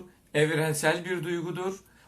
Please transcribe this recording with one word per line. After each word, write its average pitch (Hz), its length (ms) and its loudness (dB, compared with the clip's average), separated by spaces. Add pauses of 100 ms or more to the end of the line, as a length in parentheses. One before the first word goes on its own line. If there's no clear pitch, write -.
(340)
evrensel 156 720 2
bir 175 200 -4
duygudur. 175 560 -4 (280)